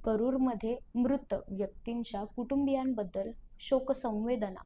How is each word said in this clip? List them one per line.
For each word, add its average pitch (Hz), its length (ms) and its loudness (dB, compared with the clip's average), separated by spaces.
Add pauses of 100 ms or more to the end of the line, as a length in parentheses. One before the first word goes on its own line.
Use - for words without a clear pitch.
करूरमध्ये 240 720 2 (180)
मृत 247 400 2 (160)
व्यक्तींच्या 208 760 -4
कुटुंबियांबद्दल 247 1040 0 (300)
शोकसंवेदना 226 1040 0